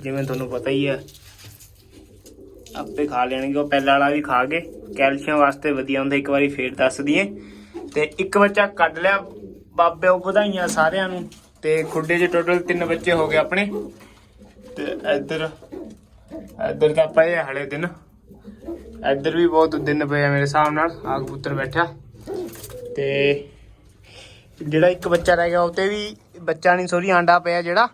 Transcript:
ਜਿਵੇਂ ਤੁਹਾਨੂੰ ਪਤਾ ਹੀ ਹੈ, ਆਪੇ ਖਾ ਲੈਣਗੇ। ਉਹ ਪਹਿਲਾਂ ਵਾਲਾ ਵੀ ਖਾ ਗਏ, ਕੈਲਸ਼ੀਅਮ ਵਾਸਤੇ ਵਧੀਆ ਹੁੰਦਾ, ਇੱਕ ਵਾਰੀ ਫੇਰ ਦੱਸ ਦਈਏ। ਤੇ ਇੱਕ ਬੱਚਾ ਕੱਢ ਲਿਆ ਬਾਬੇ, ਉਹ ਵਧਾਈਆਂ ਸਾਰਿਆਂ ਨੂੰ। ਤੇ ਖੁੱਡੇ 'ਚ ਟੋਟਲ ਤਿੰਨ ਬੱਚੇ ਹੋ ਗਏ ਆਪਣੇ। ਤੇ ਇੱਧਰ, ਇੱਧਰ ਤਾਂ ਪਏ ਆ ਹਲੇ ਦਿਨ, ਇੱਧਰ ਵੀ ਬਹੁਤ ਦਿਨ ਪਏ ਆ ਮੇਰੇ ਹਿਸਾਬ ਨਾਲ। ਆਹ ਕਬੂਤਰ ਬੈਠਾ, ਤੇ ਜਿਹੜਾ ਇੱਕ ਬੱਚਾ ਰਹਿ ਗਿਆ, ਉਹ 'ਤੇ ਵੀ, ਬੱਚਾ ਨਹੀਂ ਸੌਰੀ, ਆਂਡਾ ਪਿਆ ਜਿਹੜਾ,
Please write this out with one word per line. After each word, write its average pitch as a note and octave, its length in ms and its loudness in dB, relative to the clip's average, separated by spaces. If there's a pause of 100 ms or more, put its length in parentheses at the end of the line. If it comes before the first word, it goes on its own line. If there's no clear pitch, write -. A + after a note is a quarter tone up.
ਜਿਵੇਂ C#3 200 -4
ਤੁਹਾਨੂੰ C3 260 -4
ਪਤਾ B2 200 -4
ਹੀ C#3 180 0
ਹੈ, C3 100 -2 (1800)
ਆਪੇ D3 300 -4
ਖਾ B2 180 0
ਲੈਣਗੇ। C3+ 340 -2
ਉਹ D3 100 0
ਪਹਿਲਾਂ C#3 240 0
ਵਾਲਾ C#3 160 4
ਵੀ D3 120 0
ਖਾ C3 240 0
ਗਏ, D#3+ 140 -4 (380)
ਕੈਲਸ਼ੀਅਮ C#3 420 0
ਵਾਸਤੇ C#3+ 320 2
ਵਧੀਆ C3+ 280 -2
ਹੁੰਦਾ, C#3 160 0
ਇੱਕ C#3 140 -2
ਵਾਰੀ C#3 200 4
ਫੇਰ B2+ 260 -6
ਦੱਸ C3 260 0
ਦਈਏ। D#3 220 2 (720)
ਤੇ D3+ 140 0 (100)
ਇੱਕ F#3+ 180 0
ਬੱਚਾ G3+ 300 4
ਕੱਢ E3 320 0
ਲਿਆ G3 200 2 (560)
ਬਾਬੇ, E3+ 320 2
ਉਹ F#3 180 4
ਵਧਾਈਆਂ F#3+ 420 0
ਸਾਰਿਆਂ E3+ 420 0
ਨੂੰ। F3+ 180 -8 (340)
ਤੇ D#3 220 2
ਖੁੱਡੇ D#3+ 360 -2
'ਚ F3 140 2
ਟੋਟਲ F3 260 2
ਤਿੰਨ F3 260 -2
ਬੱਚੇ E3 260 0
ਹੋ D#3+ 160 2
ਗਏ D#3 100 0
ਆਪਣੇ। F3+ 280 0 (1080)
ਤੇ D3 80 -8 (320)
ਇੱਧਰ, D#3 340 -4 (1200)
ਇੱਧਰ D3+ 240 2
ਤਾਂ D#3 140 4
ਪਏ D#3+ 280 4
ਆ D#3+ 80 -2
ਹਲੇ C#3 220 -6
ਦਿਨ, D3+ 220 -6 (1200)
ਇੱਧਰ C#3+ 240 -2
ਵੀ E3+ 120 6
ਬਹੁਤ D#3+ 280 4
ਦਿਨ D3 320 0
ਪਏ D3 160 0
ਆ C#3+ 60 2
ਮੇਰੇ C#3+ 120 2
ਹਿਸਾਬ D3+ 320 2
ਨਾਲ। D#3+ 320 -2
ਆਹ C3+ 140 -4
ਕਬੂਤਰ C#3 340 -8
ਬੈਠਾ, D3+ 400 -4 (1000)
ਤੇ C#3 540 0 (1120)
ਜਿਹੜਾ D#3 260 4
ਇੱਕ F3+ 200 0
ਬੱਚਾ F3 280 2
ਰਹਿ E3+ 140 2
ਗਿਆ, F3 120 2
ਉਹ F3 80 2
'ਤੇ F#3+ 180 0
ਵੀ, G#3 280 -6 (240)
ਬੱਚਾ E3 360 2
ਨਹੀਂ F3+ 120 0
ਸੌਰੀ, F3 220 0
ਆਂਡਾ F3 300 6
ਪਿਆ E3+ 220 0
ਜਿਹੜਾ, F3+ 320 2